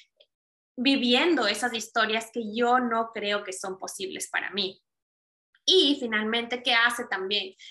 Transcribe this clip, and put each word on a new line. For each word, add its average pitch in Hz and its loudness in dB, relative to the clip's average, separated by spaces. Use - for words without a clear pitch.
viviendo 254 2
esas 220 -2
historias 226 -2
que 240 -6
yo 240 4
no 226 -2
creo 208 -2
que 185 -8
son 190 -8
posibles - -10
para - -4
mí. 190 -6
Y 302 4
finalmente, 233 -2
¿qué 254 2
hace 233 2
también? 190 -4